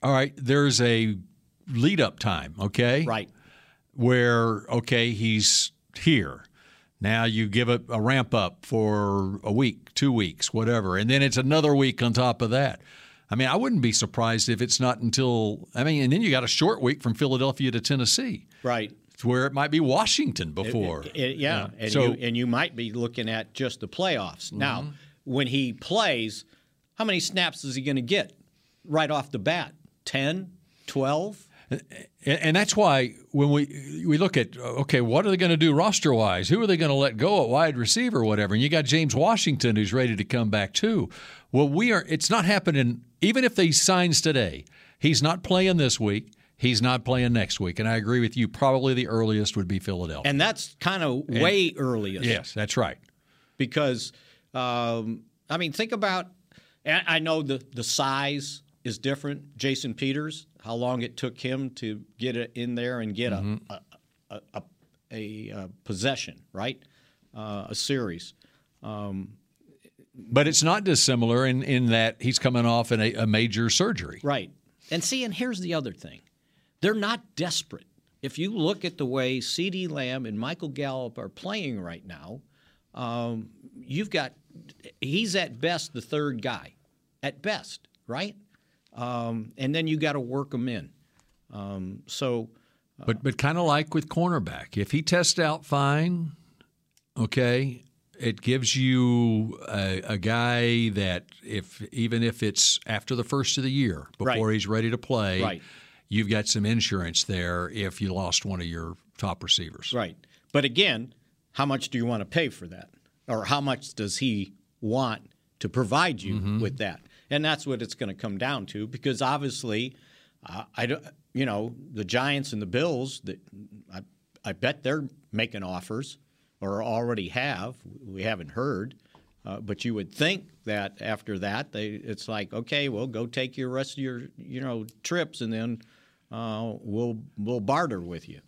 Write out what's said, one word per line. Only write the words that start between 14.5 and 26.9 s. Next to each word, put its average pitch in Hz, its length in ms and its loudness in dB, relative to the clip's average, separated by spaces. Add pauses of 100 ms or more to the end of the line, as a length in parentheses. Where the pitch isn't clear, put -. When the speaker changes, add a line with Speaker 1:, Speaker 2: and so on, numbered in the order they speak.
Speaker 1:
it's - 200 0
not 123 180 2
until, 117 720 0
I 120 120 -2
mean, 151 180 2
and 127 100 6
then 185 80 4
you 220 120 4
got 127 100 4
a - 60 -2
short 202 340 2
week 139 180 2
from 117 140 0
Philadelphia 131 560 2
to 117 100 0
Tennessee. 143 680 0 (160)
Speaker 2:
Right. 117 280 -2 (220)
Speaker 1:
It's - 100 -18
where 123 220 4
it 139 60 -2
might 143 180 0
be 156 80 4
Washington 165 680 2
Speaker 2:
It, 76 80 -10
Speaker 1:
before. 98 460 -2
Speaker 2:
it, - 140 -10
it, 135 200 -2
yeah, 151 300 -2
Speaker 1:
Yeah. - 20 -10 (100)
Speaker 2:
and 110 140 -4
Speaker 1:
So 139 140 4
Speaker 2:
you, 117 100 2 (100)
and 117 100 0
you 123 120 0
might 143 260 0
be 113 180 -6
looking 117 360 -4
at 113 260 -6
just 127 260 -4
the 107 80 -10
playoffs. 127 640 -4
Now, 131 280 -2
Speaker 1:
Mm-hmm. 147 100 -10 (340)
Speaker 2:
when 135 220 0
he 127 260 0
plays, 123 720 -2 (520)